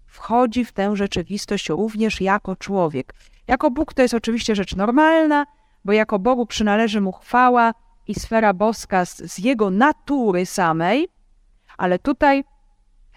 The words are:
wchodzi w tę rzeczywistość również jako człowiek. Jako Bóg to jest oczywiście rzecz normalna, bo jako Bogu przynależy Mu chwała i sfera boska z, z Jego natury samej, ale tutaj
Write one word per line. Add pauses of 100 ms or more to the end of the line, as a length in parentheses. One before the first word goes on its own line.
wchodzi
w
tę
rzeczywistość
również
jako
człowiek. (340)
Jako
Bóg
to
jest
oczywiście
rzecz
normalna, (400)
bo
jako
Bogu
przynależy
Mu
chwała (340)
i
sfera
boska
z,
z
Jego
natury
samej, (680)
ale
tutaj (720)